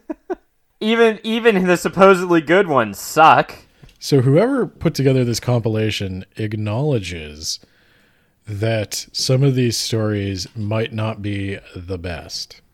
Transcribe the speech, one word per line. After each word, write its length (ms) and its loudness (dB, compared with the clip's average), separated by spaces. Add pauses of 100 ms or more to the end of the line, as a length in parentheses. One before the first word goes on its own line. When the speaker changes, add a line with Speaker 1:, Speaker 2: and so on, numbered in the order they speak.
(800)
Speaker 1:
Even, 440 2
even 440 2
the 100 4
supposedly 640 4
good 260 2
ones 300 0
suck. 560 4 (460)
Speaker 2:
So 220 2
whoever 440 2
put 300 -4
together 280 2
this 160 -2
compilation 840 -2 (120)
acknowledges 1200 -6 (880)
that 640 -4
some 320 0
of 100 4
these 240 0
stories 800 -4
might 360 -4
not 300 -6
be 380 -6 (160)
the 240 -10
best. 640 -12 (120)